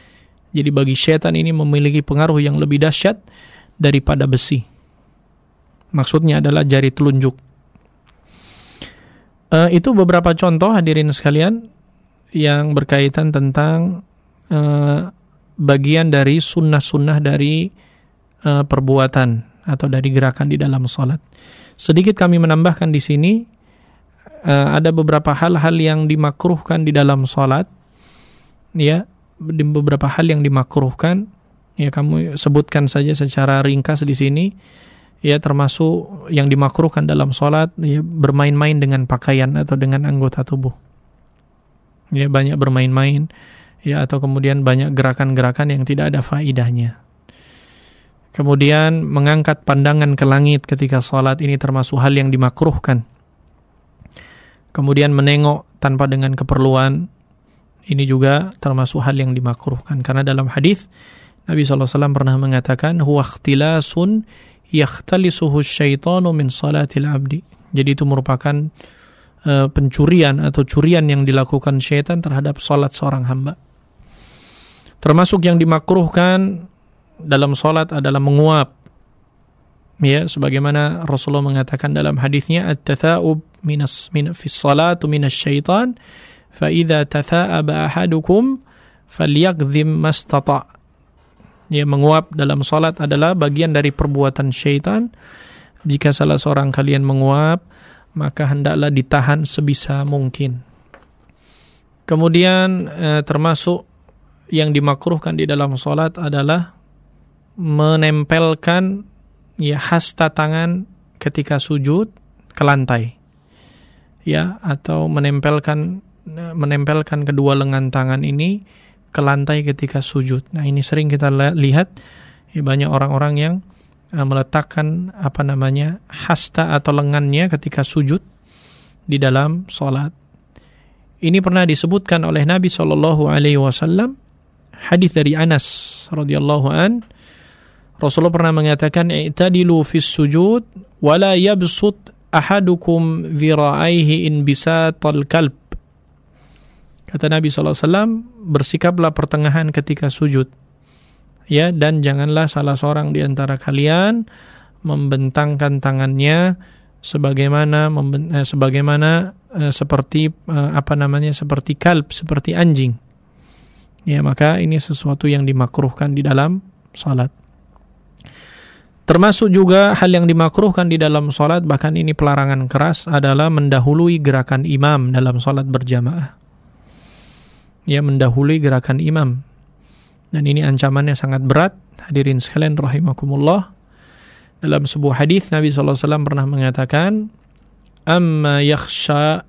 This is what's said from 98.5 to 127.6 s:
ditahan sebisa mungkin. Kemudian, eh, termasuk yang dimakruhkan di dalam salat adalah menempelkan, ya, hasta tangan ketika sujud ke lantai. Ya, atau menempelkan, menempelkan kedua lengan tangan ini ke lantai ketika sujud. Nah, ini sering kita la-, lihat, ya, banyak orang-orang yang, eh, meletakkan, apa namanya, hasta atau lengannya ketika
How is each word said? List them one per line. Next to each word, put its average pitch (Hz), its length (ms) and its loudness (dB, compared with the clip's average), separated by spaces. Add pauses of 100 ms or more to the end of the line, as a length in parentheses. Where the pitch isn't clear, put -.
ditahan 139 540 0
sebisa 143 640 -4
mungkin. 131 560 -4 (1400)
Kemudian, 180 800 2
eh, 151 320 -2
termasuk 156 640 -2 (640)
yang 156 240 0
dimakruhkan 147 640 -2
di 156 80 -2
dalam 143 320 -2
salat 156 400 -4
adalah 151 560 -2 (840)
menempelkan, 160 1500 0 (560)
ya, 147 160 -2
hasta 165 560 -2
tangan 165 560 -4 (320)
ketika 143 400 -4
sujud 151 480 -2 (400)
ke - 160 -4
lantai. 127 540 0 (1080)
Ya, 170 360 -4
atau 156 460 -4
menempelkan, 151 960 -2 (260)
menempelkan 151 960 -4
kedua 139 320 0
lengan 135 320 -2
tangan 131 320 -2
ini 156 420 -4 (460)
ke - 140 -6
lantai 143 420 0
ketika 143 400 -4
sujud. 131 480 -4
Nah, 151 120 -6
ini 139 200 -2
sering 151 240 -2
kita 143 240 0
la-, 139 220 0
lihat, 147 340 2 (640)
ya, 156 80 -4
banyak 139 280 0
orang-orang 139 500 -2
yang, 160 160 -2 (580)
eh, 156 80 -4
meletakkan, 151 960 -4
apa 151 240 -4
namanya, 139 560 -2 (120)
hasta 160 680 -2
atau 143 160 0
lengannya 143 560 0
ketika 147 320 -4